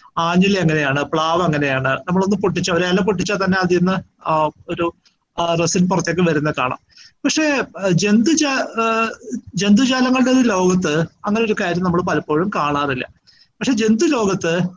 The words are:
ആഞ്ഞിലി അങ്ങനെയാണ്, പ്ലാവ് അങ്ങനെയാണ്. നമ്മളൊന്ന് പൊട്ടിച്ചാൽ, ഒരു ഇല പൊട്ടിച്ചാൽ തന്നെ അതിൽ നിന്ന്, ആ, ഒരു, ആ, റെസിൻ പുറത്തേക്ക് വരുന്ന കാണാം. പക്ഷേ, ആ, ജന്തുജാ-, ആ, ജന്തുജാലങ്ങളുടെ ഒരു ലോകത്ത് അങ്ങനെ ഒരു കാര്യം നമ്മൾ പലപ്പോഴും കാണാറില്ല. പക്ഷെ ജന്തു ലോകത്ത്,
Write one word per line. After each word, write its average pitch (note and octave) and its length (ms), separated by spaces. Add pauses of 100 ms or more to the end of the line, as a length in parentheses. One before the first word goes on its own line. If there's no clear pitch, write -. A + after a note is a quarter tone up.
(180)
ആഞ്ഞിലി F3+ 380
അങ്ങനെയാണ്, D3+ 460
പ്ലാവ് D#3+ 400
അങ്ങനെയാണ്. C#3+ 460
നമ്മളൊന്ന് F#3 480
പൊട്ടിച്ചാൽ, F3+ 380
ഒരു F3 100
ഇല F3+ 160
പൊട്ടിച്ചാൽ F#3+ 360
തന്നെ F#3+ 220
അതിൽ F3+ 200
നിന്ന്, F#3 500
ആ, D#3 220 (180)
ഒരു, E3+ 260 (440)
ആ, E3+ 160
റെസിൻ E3+ 340
പുറത്തേക്ക് E3+ 320
വരുന്ന D3+ 380
കാണാം. B2+ 200 (460)
പക്ഷേ, C#4+ 380 (160)
ആ, F#3+ 100
ജന്തുജാ-, A#3 960
ആ, A3+ 300 (420)
ജന്തുജാലങ്ങളുടെ B3+ 760
ഒരു B3+ 180
ലോകത്ത് F#3 520
അങ്ങനെ G#3 460
ഒരു G#3 140
കാര്യം F3 240
നമ്മൾ F3 180
പലപ്പോഴും E3 520
കാണാറില്ല. C#3+ 540 (220)
പക്ഷെ - 420
ജന്തു A3 320
ലോകത്ത്, G3 560 (160)